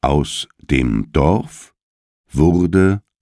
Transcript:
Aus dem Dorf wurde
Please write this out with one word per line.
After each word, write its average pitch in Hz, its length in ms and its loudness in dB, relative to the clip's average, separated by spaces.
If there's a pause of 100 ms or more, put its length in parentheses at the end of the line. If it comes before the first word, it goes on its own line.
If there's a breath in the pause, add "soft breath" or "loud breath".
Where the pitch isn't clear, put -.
Aus 69 480 -4 (100)
dem 60 540 -2
Dorf 82 600 -2 (560)
wurde 90 720 2 (200)